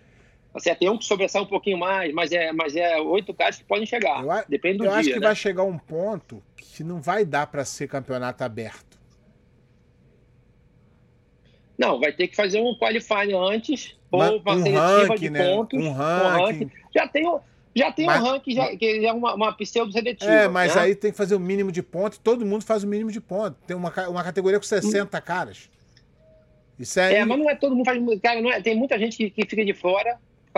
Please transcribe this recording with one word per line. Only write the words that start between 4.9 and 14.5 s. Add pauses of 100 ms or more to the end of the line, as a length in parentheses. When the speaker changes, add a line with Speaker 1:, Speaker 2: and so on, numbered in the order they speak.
Speaker 1:
dia,
Speaker 2:
acho
que
Speaker 1:
né?
Speaker 2:
vai
chegar
um
ponto (160)
que
não
vai
dar
pra
ser
campeonato
aberto. (2750)
Speaker 1:
Não,
vai
ter
que
fazer
um
qualifying
antes, (160)
Speaker 2:
Ma-,
Speaker 1:
ou
uma